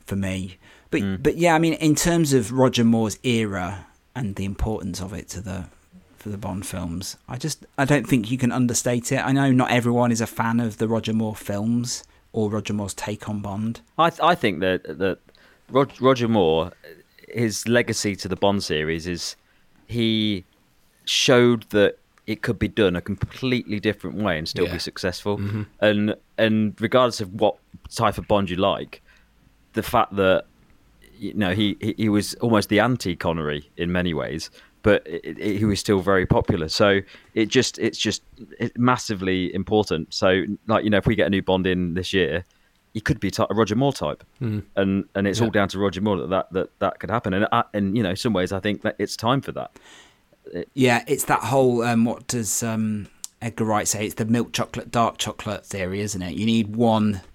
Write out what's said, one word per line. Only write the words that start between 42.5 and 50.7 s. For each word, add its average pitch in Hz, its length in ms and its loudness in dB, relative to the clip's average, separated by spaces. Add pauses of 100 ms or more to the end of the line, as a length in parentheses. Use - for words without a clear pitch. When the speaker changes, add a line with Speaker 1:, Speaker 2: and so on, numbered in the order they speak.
Speaker 2:
he 110 80 -6
could - 200 0
be 95 100 -2
ty-, 107 180 0
a 101 60 -4
Roger 107 220 2
Moore 135 160 2
type, - 320 -6 (180)
Speaker 3:
Mm. 107 200 -4 (120)
Speaker 2:
and, 98 300 0 (100)
and 98 140 0
it's 95 100 0
Speaker 3:
Yeah. 120 80 2
Speaker 2:
all 110 40 -2
down 98 180 2
to 95 100 -6
Roger 95 220 0
Moore 104 180 0
that, 67 120 -4
that, 95 220 -2
that, 90 180 -2 (100)
that - 180 -2
could 87 120 -10
happen. 107 240 -2
And, 101 180 2
uh, 117 100 2 (100)
and, 101 240 0
you 120 60 2
know, 92 80 0
in 95 60 -2
some 117 160 -2
ways, 92 200 0
I 98 80 -4
think 104 220 -4
that - 160 -4
it's - 180 -4
time 127 260 0
for - 100 -10
that. - 180 -10 (800)
It 87 220 -8